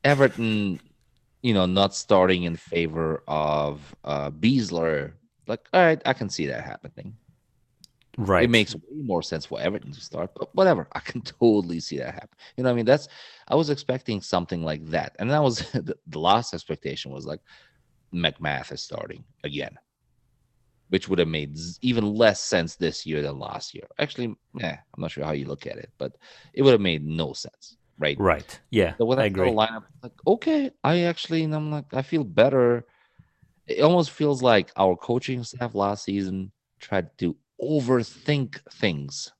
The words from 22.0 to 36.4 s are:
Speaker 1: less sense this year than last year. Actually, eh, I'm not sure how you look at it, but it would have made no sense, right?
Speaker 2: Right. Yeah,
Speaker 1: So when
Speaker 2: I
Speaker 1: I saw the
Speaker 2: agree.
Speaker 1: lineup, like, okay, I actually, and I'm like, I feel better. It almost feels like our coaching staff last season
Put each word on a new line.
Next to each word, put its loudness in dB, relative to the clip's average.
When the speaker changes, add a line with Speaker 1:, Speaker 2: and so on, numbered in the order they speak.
Speaker 1:
less 6
sense 0
this -2
year -4
than -6
last -10
year. -18
Actually, -6
eh, -6
I'm -20
not -6
sure -8
how -4
you -6
look -12
at -12
it, -18
but -10
it -2
would 8
have 6
made -2
no -4
sense, -18
right? 0
Speaker 2:
Right. 0
Yeah, 2
Speaker 1:
So 2
when 2
Speaker 2:
I 2
Speaker 1:
I 2
saw -2
the -2
Speaker 2:
agree. 4
Speaker 1:
lineup, 0
like, -16
okay, 2
I 4
actually, -2
and -2
I'm -4
like, -8
I -2
feel -2
better. 4
It -4
almost 4
feels 0
like 4
our 4
coaching -4
staff -8
last 0
season -4